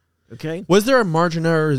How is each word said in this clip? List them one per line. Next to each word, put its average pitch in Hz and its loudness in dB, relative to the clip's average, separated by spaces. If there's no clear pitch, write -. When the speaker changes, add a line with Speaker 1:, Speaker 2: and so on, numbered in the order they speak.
Speaker 1:
Okay? 160 -10
Speaker 2:
Was 196 4
there 262 2
a 226 0
margin 165 -2
of 165 2
error 156 0